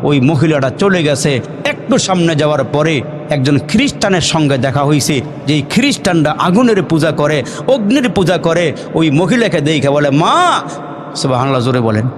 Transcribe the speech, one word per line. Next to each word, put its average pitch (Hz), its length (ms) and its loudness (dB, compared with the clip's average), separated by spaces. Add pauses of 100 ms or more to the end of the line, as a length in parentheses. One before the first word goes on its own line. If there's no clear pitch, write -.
ওই 143 180 2
মহিলাটা 147 480 2
চলে 185 340 0
গেছে। 143 360 0 (260)
একটু 277 320 -2
সামনে 170 380 0
যাওয়ার 151 280 0
পরে 151 380 0 (280)
একজন 143 380 2
খ্রিস্টানের 214 540 0
সঙ্গে 143 360 0
দেখা 135 260 0
হইছে, 143 380 0 (260)
যেই 147 220 0
খ্রিস্টানরা 175 720 0
আগুনের 190 440 2
পূজা 160 280 0
করে, 147 320 0 (240)
অগ্নির 247 420 2
পূজা 175 280 2
করে। 165 360 0 (200)
ওই 160 180 2
মহিলাকে 175 500 2
দেখে 143 280 0
বলে, 147 200 2
"মা।" 240 520 2 (540)
সুবহানাল্লাহ, 131 460 0
জোরে 123 180 0
বলেন। 110 280 0 (100)